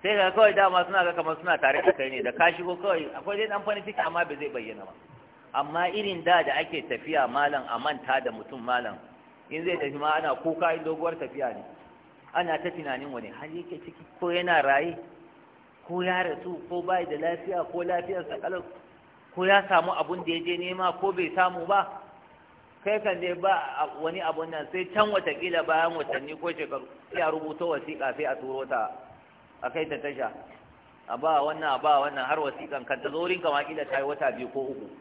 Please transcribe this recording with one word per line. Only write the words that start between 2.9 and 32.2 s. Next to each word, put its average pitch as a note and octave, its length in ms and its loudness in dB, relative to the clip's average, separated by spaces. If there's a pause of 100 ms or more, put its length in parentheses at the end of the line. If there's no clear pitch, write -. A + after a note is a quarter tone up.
akwai G3 220 -6
dai A3 100 -2
ɗan G3+ 160 -4
farin G#3 200 -2
ciki G#3 160 -6
amma E3+ 260 0
bai D3 140 -8
zai D3 100 -4
bayyana G#2+ 360 -8
ba. F#2+ 80 -16 (600)
Amma D#3 360 0
irin G3 340 -4
da E3+ 200 6
da C#3 120 0
ake D#3 320 -2
tafiya B2+ 400 0
malam C#3+ 420 2
a A#2 100 -2
manta C3+ 440 0
da B2 80 -2
mutum A2+ 320 -12
malam, A#2+ 320 -2 (540)
in D#3+ 160 -6
zai F3 120 0
tafi C#3+ 220 -4
ma D3+ 160 0
ana D3+ 200 0
kuka E3 380 0
in D#3+ 100 -4
doguwar D#3+ 360 -2
tafiya C3 340 -4
ne. G2+ 100 -12 (720)
Ana E3 300 2
ta F3 80 -2
tunanin C#3 400 -8
wani A2+ 160 -8
hali D#3 300 -12
yake E3+ 260 -12
ciki, - 200 -18 (160)
ko F3 120 -2
yana F3 320 4
raye, D3 320 4 (920)
ko F3+ 140 -2
ya F#3 220 2
rasu, F3 460 -4
ko F3 120 -4
bai F3+ 240 2
da D3+ 140 -4
lafiya, E3+ 520 -2
ko F3 120 -2
lafiyarsa F3 580 -4
kalau, F3+ 220 -4 (720)
ko F3+ 100 0
ya G3 220 8
samu F3 240 6
abun E3 340 -2
da E3 60 -2
ya E3+ 80 0
je F3 180 -2
nema F3+ 440 -2
ko G3 100 2
bai F3 240 0
samu F3+ 320 2
ba. G3 320 2 (840)
Kai G#3 200 2
kan F#3 180 0
dai F3+ 140 -2
ba F#3 160 2 (260)
a-, D3 240 -4
wani E3+ 200 -2
abun D#3+ 280 -2
nan, D#3 220 -6
sai F#3 220 -2
can G#3+ 180 4
watakila E3+ 560 0
bayan E3 260 4
watanni D3 460 -4
ko F3 100 -4
shekaru C#3+ 380 -6 (260)
sai F3 80 0
a D#3+ 100 4
rubuto D#3 440 -4
wasiƙa D3+ 420 -4
sai D3+ 80 -4
a C3+ 100 0
turo C3 300 -6
ta A#2 240 0 (720)
a - 80 -4
kai D#3+ 160 -2
ta D3+ 120 -6
tasha. C#3+ 340 -4 (760)
A A#2+ 100 -4
ba D3+ 260 4
wannan, D#3 320 0
a - 20 -2
ba D3 240 6
wannan, C#3 240 -2